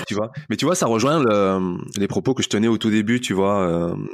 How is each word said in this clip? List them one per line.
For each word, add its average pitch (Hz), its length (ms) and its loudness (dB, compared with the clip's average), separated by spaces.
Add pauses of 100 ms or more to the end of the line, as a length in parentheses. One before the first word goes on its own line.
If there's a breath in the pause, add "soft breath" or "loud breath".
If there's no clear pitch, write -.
tu 107 60 -6
vois. 107 180 -4 (180 loud breath)
Mais 110 80 -2
tu 131 80 -2
vois, 175 100 2
ça 156 120 0
rejoint 123 360 2
le, 95 540 2 (200)
les 98 100 0
propos 101 260 0
que - 100 -4
je - 60 -4
tenais 110 180 2
au 113 100 2
tout 110 140 0
début, 110 300 2
tu 107 120 -4
vois, 98 280 2
euh, 85 320 0 (200)